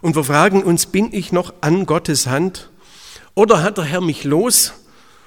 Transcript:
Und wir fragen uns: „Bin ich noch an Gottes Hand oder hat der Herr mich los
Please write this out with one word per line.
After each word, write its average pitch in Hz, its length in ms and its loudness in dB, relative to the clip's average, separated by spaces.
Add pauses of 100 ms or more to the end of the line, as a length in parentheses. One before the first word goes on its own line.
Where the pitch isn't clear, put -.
Und 170 140 0
wir 156 80 0
fragen 170 400 2
uns: 170 240 0
„Bin 208 260 -2
ich 185 200 -4
noch 180 280 -2
an 170 260 0
Gottes 151 420 -2
Hand 165 420 -4 (640)
oder 202 300 4
hat 208 140 -4
der 170 60 -4
Herr 156 160 -4
mich 165 220 -4
los 165 520 0 (520)